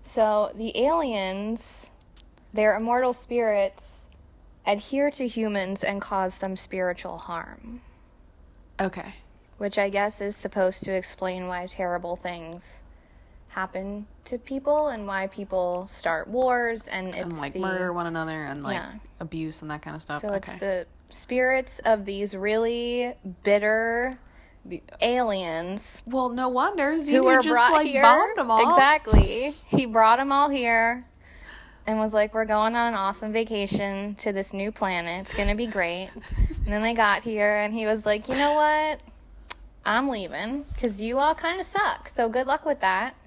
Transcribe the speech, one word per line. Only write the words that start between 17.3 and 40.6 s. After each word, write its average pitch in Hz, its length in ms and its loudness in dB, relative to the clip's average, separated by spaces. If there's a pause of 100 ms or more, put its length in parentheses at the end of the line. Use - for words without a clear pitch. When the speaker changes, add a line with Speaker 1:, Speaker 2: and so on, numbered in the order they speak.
Speaker 1:
it's 160 80 -8
Speaker 2:
like, 143 140 -6
Speaker 1:
the 185 60 -6
Speaker 2:
murder 185 320 -2
one 175 140 -4
another 160 380 -6
and, 143 180 -8
like, 139 140 -4
Speaker 1:
Yeah. - 160 -8 (280)
Speaker 2:
abuse 160 440 -8
and 151 80 -10
that 151 100 -8
kind 151 140 -12
of 160 60 -14
stuff. 147 200 -8
Speaker 1:
So 208 120 -4
it's 190 160 -6
Speaker 2:
Okay. 185 100 -12
Speaker 1:
the 185 280 -4 (220)
spirits 254 760 -2
of 214 200 4
these 196 300 -6
really 240 800 0 (280)
bitter 226 760 2 (480)
Speaker 2:
The - 160 -12 (180)
Speaker 1:
aliens 196 1040 -2
Speaker 2:
Well, 254 240 0
no 254 200 -2
wonder. 285 440 0
Speaker 1:
who 330 60 0
Speaker 2:
Xenu 277 240 4
Speaker 1:
were 262 180 8
Speaker 2:
just, 240 60 0
Speaker 1:
brought 247 240 6
Speaker 2:
like, 311 160 4
Speaker 1:
here. 269 140 2
Speaker 2:
bombed 339 360 8
'em 254 140 0
all. 226 220 6
Speaker 1:
Exactly. 285 840 6 (100)
He 262 200 2
brought 226 340 6
'em 277 140 0
all 285 160 4
here 240 560 2 (800)
and 220 140 0
was 220 140 0
like, 214 200 2
"We're 220 120 0
going 214 300 2
on 233 140 2
an 226 60 -2
awesome 202 360 -2
vacation 202 840 -2
to 208 180 -4
this 196 180 -4
new 196 220 -4
planet. 180 480 -4
It's - 120 -10
gonna 208 220 0
be 233 120 -4
great." 185 460 -4
Speaker 2:
<laughs> 226 60 -14 (480)
Speaker 1:
And 208 60 -2
then 214 80 0
they 226 120 0
got 208 300 4
here, 208 360 2
and 208 140 -2
he 220 120 -4
was 214 200 0
like, 208 220 0
"You 254 80 -2
know 285 200 4
what? 302 440 2 (840)
I'm 240 240 2
leaving, 214 560 -6 (120)